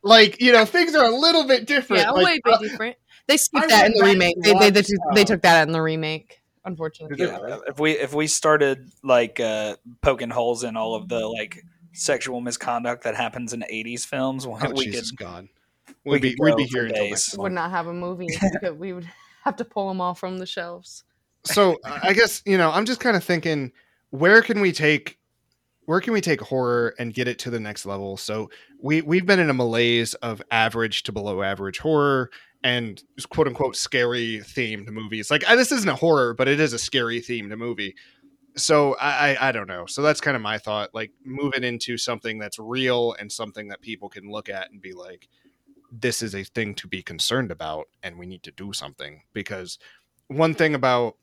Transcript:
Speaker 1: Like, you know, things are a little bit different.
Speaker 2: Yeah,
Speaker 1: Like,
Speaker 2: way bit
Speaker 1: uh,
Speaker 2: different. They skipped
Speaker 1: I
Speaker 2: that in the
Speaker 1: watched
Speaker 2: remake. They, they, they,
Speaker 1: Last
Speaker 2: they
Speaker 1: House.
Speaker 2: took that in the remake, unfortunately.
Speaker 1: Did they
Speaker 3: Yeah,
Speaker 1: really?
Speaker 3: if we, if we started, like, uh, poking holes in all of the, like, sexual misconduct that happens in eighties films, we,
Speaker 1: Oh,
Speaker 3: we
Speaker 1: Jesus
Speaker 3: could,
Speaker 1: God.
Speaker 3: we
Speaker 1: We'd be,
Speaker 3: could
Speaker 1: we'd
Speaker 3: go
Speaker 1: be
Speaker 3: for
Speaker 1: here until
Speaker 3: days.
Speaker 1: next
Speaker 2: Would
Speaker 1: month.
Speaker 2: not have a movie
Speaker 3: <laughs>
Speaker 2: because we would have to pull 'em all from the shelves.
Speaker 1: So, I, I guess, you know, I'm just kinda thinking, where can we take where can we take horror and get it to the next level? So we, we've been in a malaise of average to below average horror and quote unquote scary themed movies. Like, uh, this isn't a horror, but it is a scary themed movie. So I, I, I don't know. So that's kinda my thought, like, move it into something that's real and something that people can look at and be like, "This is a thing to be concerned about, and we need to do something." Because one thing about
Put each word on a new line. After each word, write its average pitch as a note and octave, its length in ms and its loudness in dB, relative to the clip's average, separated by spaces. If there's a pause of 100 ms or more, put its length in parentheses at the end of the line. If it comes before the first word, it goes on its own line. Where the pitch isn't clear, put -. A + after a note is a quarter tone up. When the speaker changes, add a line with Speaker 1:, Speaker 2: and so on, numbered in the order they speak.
Speaker 1:
Like, G#3+ 380 8
you B3 100 8
know, A3 140 10
things E4+ 300 2
are C#4 100 8
a A3+ 100 4
little D#4+ 300 4
bit B3 220 4
different. B3+ 360 2
Speaker 2:
Yeah, G#3+ 80 2
Speaker 1:
Like, C#4 140 4
Speaker 2:
way E4 180 4
bit A3+ 120 6
Speaker 1:
uh, - 20 2
Speaker 2:
different. A3 380 -6 (320)
They D4+ 100 6
skipped D4+ 280 0
Speaker 1:
I - 20 -2
Speaker 2:
that G#3+ 180 8
in G#3+ 80 6
the G#3+ 80 4
Speaker 1:
watched G3 120 8
Speaker 2:
remake. F3 280 4
They, G#3 120 8
they, G3+ 180 8
they, G3+ 100 6
Speaker 1:
Last G3+ 100 -2 (220)
Speaker 2:
they G#3 80 6
Speaker 1:
House. G3+ 60 6
Speaker 2:
took G3+ 160 2
that E3 240 8
in D#3+ 60 -2
the D#3+ 80 0
remake, D#3 600 -4 (240)
unfortunately. D#3+ 520 -10
Speaker 1:
Did F3+ 100 0
they - 40 -4
Speaker 3:
Yeah, - 80 -12
Speaker 1:
really? - 280 -10
Speaker 3:
if C#3 120 -10
we, D#3 120 2
if C3+ 240 -2
we D#3 100 0
started, C#3+ 640 0 (140)
like, B2 360 2
uh, A2 360 -4 (260)
poking B2 300 0
holes A#2 320 -2
in A2+ 120 -8
all A2+ 200 -4
of G#2 120 -8
the, A2+ 200 -4
like, A2 360 -10 (300)
sexual B2 480 -4
misconduct A#2+ 600 -6
that A2+ 120 -4
happens A#2+ 380 -6
in A#2 160 -10
eighties A2+ 340 -8
films, C3 440 -6
we, A2+ 120 -10
Speaker 1:
Oh, C#3 120 -4
Speaker 3:
we C3+ 140 -2
Speaker 1:
Jesus A2+ 260 -8
Speaker 3:
could, B2+ 80 -20
Speaker 1:
God. F2+ 280 -16 (560)
Speaker 3:
we C#3+ 100 0
Speaker 1:
We'd C#3 100 2
be, B2+ 80 2
Speaker 3:
could C3 140 -4
Speaker 1:
we'd D3+ 60 6
Speaker 3:
go C#3+ 60 2
Speaker 1:
be C3+ 100 0
Speaker 3:
for B2 100 -6
Speaker 1:
here A#2 100 0
until G#2+ 160 -2
Speaker 3:
days. G#2 80 -2
Speaker 1:
next G#2 260 -4
Speaker 2:
Would G3 60 -6
Speaker 1:
month. F#3 100 -4
Speaker 2:
not E3+ 180 -4
have E3+ 140 -4
a E3+ 80 -10
movie F3 340 -8
Speaker 3:
<laughs> - 140 -6 (120)
Speaker 2:
because F3 220 -6
we F3+ 180 -10
would F3 140 -12 (360)
have C#4+ 140 -2
to A#3+ 80 -6
pull G3 260 -6
'em F#3 100 -4
all F3+ 140 -2
from F#3 240 -8
the F#3 80 -10
shelves. F3 560 -14 (400)
Speaker 1:
So, F#3+ 420 2
I, D3 240 -4
I G3 40 4
guess, A3 340 2
you G3 100 2
know, E3 140 4
I'm G3 140 0
just A#3+ 160 -4
kinda A3 180 2
thinking, D#3+ 520 -2 (380)
where F3+ 320 6
can G#3+ 200 0
we F#3 100 4
take D3+ 480 0 (720)
where F3+ 100 2
can A#3 120 -4
we G3+ 80 0
take D3+ 200 0
horror B2 560 -2
and A#2+ 160 -8
get B2 140 -2
it A#2 120 -4
to - 100 -10
the A#2 100 -6
next G#2 260 -10
level? G2 300 -8
So G#2+ 340 -8 (320)
we, D#3 200 0
we've F3 240 0
been F#3+ 140 4
in D#3+ 100 2
a C3+ 40 2
malaise A#2 600 2
of A2 340 -8
average A2+ 540 0
to - 80 -10
below G2+ 300 -6
average G2 380 -4
horror C#3+ 520 2 (320)
and A#2+ 400 -4 (260)
quote D3+ 180 2
unquote B2 280 -4
scary A#2+ 680 -2
themed G#2+ 460 -8
movies. G#2+ 400 -10
Like, D3+ 200 0
uh, A#3 80 8
this B3+ 140 2
isn't G#3+ 180 0
a B2+ 60 0
horror, C#3 380 2
but C3 140 0
it C#3+ 140 2
is C#3+ 120 2
a A2+ 60 -6
scary A#2+ 400 -2
themed A2 380 -8
movie. A2 380 -8 (600)
So D3 460 2
I, C#3+ 340 0
I, C3+ 140 0
I - 20 0
don't G#2 160 -6
know. F2 180 -10
So - 160 -8
that's D3+ 200 2
kinda C3+ 180 -2
my G#2+ 180 -4
thought, G#2+ 360 -6
like, A2 180 -10 (140)
move C3+ 300 -6
it B2+ 80 -4
into A#2+ 340 -6
something A2+ 420 -6
that's G#2 200 -12
real A#2+ 600 -2
and G#2 120 -14
something G#2+ 380 -12
that G2 120 -16
people G2+ 280 -14
can G2+ 220 -20
look G#2 180 -12
at G2 220 -12
and G2+ 100 -20
be F#2+ 120 -18
like, F2+ 340 -20 (640)
"This A#2 300 -6
is G#2 140 -8
a G2 80 -10
thing G#2 320 -8
to - 120 -16
be F#2 160 -10
concerned A2 480 -4
about, D#2 360 -10 (160)
and F2 160 -12
we F2+ 60 -16
need F2+ 180 -16
to - 80 -20
do G2 220 -14
something." D2 500 -14 (100)
Because F#2+ 460 -10 (480)
one D#3+ 260 0
thing D#3 220 2
about B2 480 0